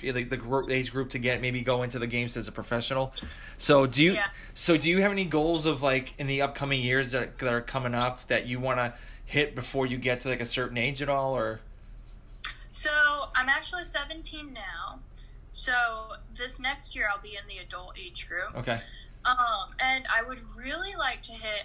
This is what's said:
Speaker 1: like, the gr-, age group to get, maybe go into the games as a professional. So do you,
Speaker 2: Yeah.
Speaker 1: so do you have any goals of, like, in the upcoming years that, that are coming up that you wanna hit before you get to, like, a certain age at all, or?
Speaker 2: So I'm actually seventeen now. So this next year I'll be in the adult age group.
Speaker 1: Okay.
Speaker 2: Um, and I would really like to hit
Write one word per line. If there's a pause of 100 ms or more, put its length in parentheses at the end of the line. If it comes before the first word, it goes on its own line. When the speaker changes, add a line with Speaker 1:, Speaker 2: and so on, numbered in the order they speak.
Speaker 1:
like,
the
gr-,
age
group
to
get,
maybe
go
into
the
games
as
a
professional. (440)
So
do
you,
Speaker 2:
Yeah. (260)
Speaker 1:
so
do
you
have
any
goals
of,
like,
in
the
upcoming
years
that,
that
are
coming
up
that
you
wanna (300)
hit
before
you
get
to,
like,
a
certain
age
at
all,
or? (1120)
Speaker 2:
So (440)
I'm
actually
seventeen
now. (500)
So (200)
this
next
year
I'll
be
in
the
adult
age
group.
Speaker 1:
Okay. (460)
Speaker 2:
Um,
and
I
would (160)
really
like
to
hit